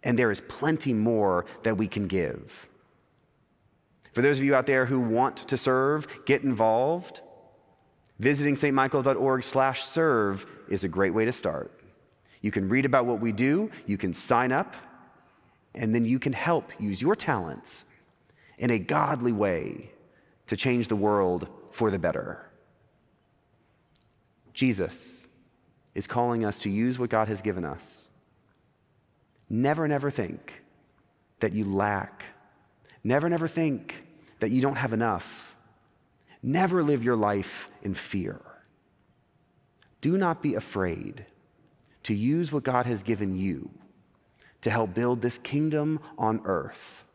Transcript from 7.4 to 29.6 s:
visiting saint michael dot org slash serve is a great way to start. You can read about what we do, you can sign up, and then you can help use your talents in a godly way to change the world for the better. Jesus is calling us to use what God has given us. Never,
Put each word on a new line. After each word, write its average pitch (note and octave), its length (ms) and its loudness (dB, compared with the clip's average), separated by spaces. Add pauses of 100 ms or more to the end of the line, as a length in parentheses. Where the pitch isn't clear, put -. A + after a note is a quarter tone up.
visiting C#3+ 380 2
saint C#3 180 2
michael C3+ 280 2
dot C3 140 2
org C3 280 2
slash C3+ 400 0
serve A2+ 600 2 (220)
is F#2+ 160 -2
a F#2+ 40 0
great F2+ 260 2
way A2 100 4
to A#2+ 80 0
start. - 480 -6 (600)
You G#2 100 0
can G2 180 0
read C3 160 2
about B2 220 4
what A#2+ 120 0
we A2+ 140 0
do, D3 380 2 (160)
you G2+ 100 -2
can F#2 180 -2
sign B2 380 2
up, D#3 240 -2 (1000)
and A2 200 0
then A#2+ 100 4
you B2 140 2
can C3+ 140 -2
help E3 460 -2
use G2+ 220 -4
your D#3+ 140 2
talents F#2+ 680 -4 (720)
in A#2+ 120 2
a A2+ 80 2
godly C#3 540 0
way G2 580 -2 (580)
to A2 80 -2
change B2 320 0
the A2+ 80 2
world G2 520 2 (220)
for A2+ 200 0
the F#2+ 80 -2
better. - 520 -4 (2000)
Jesus - 760 -2 (680)
is - 120 -6
calling A#2+ 380 0
us G#2 160 -4
to G2+ 100 -4
use A#2 260 0
what B2 140 -4
God A2 160 2
has G#2 160 -4
given F#2 220 -2
us. - 440 -12 (1400)
Never, C#3+ 380 0